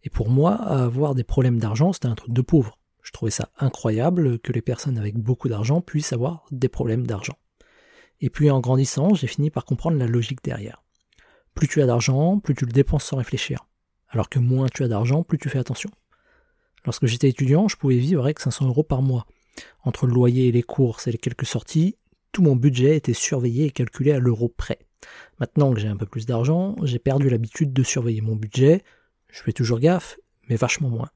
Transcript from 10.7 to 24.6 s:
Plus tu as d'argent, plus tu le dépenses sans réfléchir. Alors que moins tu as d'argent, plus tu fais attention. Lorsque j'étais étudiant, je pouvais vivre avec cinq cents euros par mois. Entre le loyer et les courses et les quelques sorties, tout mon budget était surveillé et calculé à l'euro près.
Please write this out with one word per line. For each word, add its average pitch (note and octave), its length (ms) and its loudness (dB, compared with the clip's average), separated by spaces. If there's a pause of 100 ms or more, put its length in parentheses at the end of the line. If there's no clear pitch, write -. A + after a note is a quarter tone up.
Plus D3+ 120 0
tu - 140 0
as C3+ 40 4
d'argent, C3+ 540 2
plus C#3+ 160 -2
tu C3 100 -4
le A#2 60 -6
dépenses C#3 320 2
sans - 140 -6
réfléchir. - 500 -6 (400)
Alors - 220 -2
que C3 100 -2
moins B2+ 340 2
tu C3+ 120 -2
as - 20 0
d'argent, A#2+ 360 0
plus - 160 -2
tu D3 100 -6
fais - 100 -2
attention. C3+ 300 -6 (960)
Lorsque - 200 -2
j'étais A#2+ 220 2
étudiant, C#3+ 400 2
je - 80 -2
pouvais C3 220 2
vivre C#3 260 0
avec D3 160 -2
cinq B2+ 120 -2
cents C3 160 -2
euros C3 160 2
par C3 180 -2
mois. B2+ 240 0 (580)
Entre C3 220 -2
le B2 80 2
loyer B2 340 4
et A#2 60 2
les A#2+ 100 2
courses - 420 -2
et B2 60 -2
les A2 60 -4
quelques - 300 -6
sorties, D#3+ 500 -2 (340)
tout F#3+ 120 2
mon C#3+ 120 6
budget C3 400 4
était C3 200 0
surveillé B2+ 500 -2
et C#3+ 60 -2
calculé C3 400 0
à C#3 80 2
l'euro A#2+ 300 2
près. - 280 -8 (640)